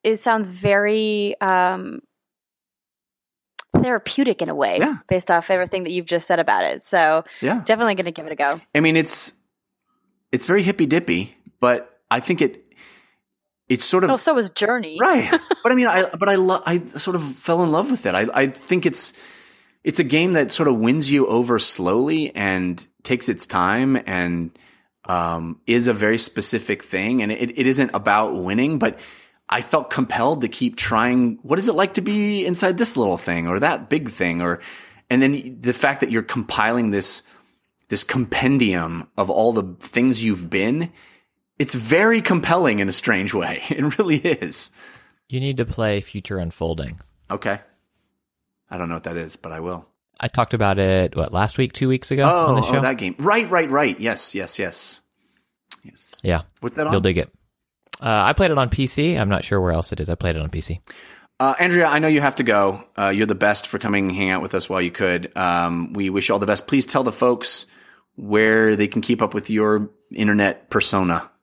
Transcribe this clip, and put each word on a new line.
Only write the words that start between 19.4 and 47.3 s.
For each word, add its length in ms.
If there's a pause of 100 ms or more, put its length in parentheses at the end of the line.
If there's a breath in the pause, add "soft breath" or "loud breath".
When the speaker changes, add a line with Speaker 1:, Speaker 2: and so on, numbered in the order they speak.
Speaker 2:
it's 160
a 40
game 300
that 180
sort 180
of 80
wins 340
you 140
over 320
slowly 800
and 520 (140)
takes 280
its 180
time 580
and, 520 (480 soft breath)
um, 600
is 220
a 60
very 260
specific 640
thing. 400
And 80
it, 260
it 80
isn't 300
about 400
winning, 420
but 220 (500 loud breath)
I 120
felt 280
compelled 520
to 60
keep 280
trying. 680
What 160
is 100
it 60
like 220
to 60
be 440
inside 320
this 180
little 220
thing 300
or 120
that 300
big 200
thing? 340
Or, 180 (480 loud breath)
and 100
then 420
the 120
fact 280
that 100
you're 120
compiling 680
this, 320 (640 soft breath)
this 160
compendium 1040 (100)
of 140
all 200
the 280
things 440
you've 260
been, 420 (680 soft breath)
it's 160
very 480
compelling 560
in 120
a 20
strange 420
way. 320
<laughs> 40
It 280
really 200
is. 520 (580 loud breath)
Speaker 3:
You 120
need 180
to 80
play 360
Future 360
Unfolding. 640 (320)